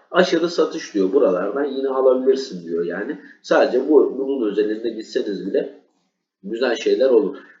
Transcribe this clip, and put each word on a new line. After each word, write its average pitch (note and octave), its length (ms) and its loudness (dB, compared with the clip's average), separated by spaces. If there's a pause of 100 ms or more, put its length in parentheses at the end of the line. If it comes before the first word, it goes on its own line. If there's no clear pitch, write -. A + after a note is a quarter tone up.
(100)
aşırı E3+ 380 2
satış D#3+ 460 -4
diyor. F#2+ 180 0
Buralardan G2+ 520 2
yine C3+ 240 -4
alabilirsin C3 800 2
diyor E2+ 160 -4
yani. G2 340 -6 (240)
Sadece B2+ 460 2
bu, B2+ 300 4
bunun C3+ 320 -2
özelinde G#2+ 400 -2
gitseniz G#2+ 560 -6
bile - 360 -4 (600)
güzel A2+ 340 -4
şeyler G#2+ 340 2
olur. G2 260 2 (240)